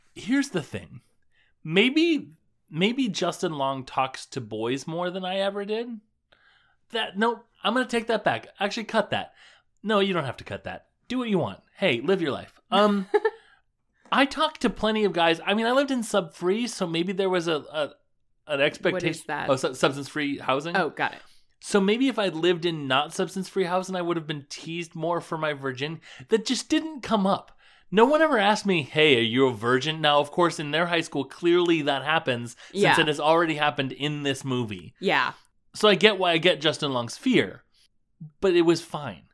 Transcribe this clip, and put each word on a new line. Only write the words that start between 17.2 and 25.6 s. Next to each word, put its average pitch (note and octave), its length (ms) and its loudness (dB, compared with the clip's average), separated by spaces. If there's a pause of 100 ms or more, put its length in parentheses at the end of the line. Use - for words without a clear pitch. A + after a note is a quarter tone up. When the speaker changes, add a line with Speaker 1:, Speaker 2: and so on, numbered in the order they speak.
Speaker 1:
was F3 180 0
a, D#3+ 80 0 (160)
a, D3 180 -4 (560)
an C#3+ 140 -2
expectation. D3+ 340 0
Speaker 2:
What F3 100 -4
is D#3+ 200 -4
that? D3 260 -2
Speaker 1:
Oh, C3 60 4
su-, C3 180 -2
substance-free C#3+ 640 -2
housing? C#3+ 380 -2
Speaker 2:
Oh, E3 140 0
got - 220 -2
it. - 80 -18 (400)
Speaker 1:
So - 200 0
maybe A3+ 280 2
if A3 100 -4
I'd F#3+ 160 -2
lived E3+ 300 2
in D#3 240 -2
not D3 240 0
substance-free F#3 520 -4
housing, F#3 300 -2
I F3+ 80 -4
would E3+ 140 -2
have D#3 100 -8
been D3 220 -8
teased E3 460 -10
more E3 260 -2
for E3 180 -8
my D#3 140 -2
virgin. C#3 480 -6 (300)